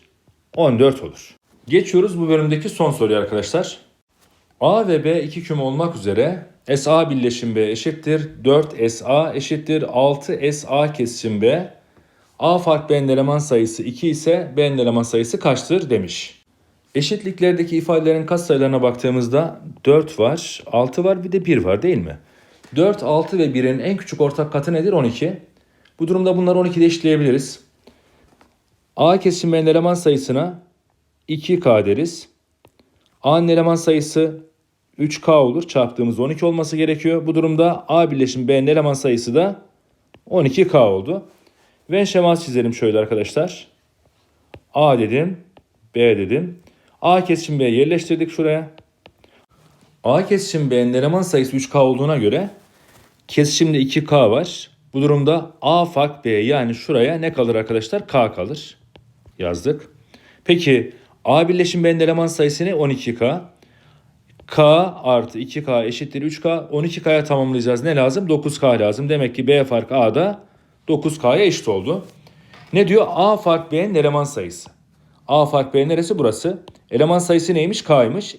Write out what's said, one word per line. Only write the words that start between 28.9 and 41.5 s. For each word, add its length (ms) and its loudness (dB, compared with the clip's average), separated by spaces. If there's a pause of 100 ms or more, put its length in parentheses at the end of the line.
A 220 4
kesişim 340 0
B'nin 140 2
eleman 280 4
sayısına 680 -2 (640)
iki 320 -2
K 260 4
deriz. 420 -4 (960)
A'nın 260 2
eleman 260 4
sayısı 680 0 (580)
üç 220 -4
K 200 4
olur. 280 0
Çarptığımız 520 -2
on 100 -2
iki 160 -4
olması 300 -2
gerekiyor. 500 -2
Bu 80 0
durumda 540 2
A 220 2
birleşim 380 -2
B'nin 180 2
eleman 280 2
sayısı 400 -2
da 280 0 (640)
on 180 0
iki 240 2
K 200 6
oldu. 360 -4 (680)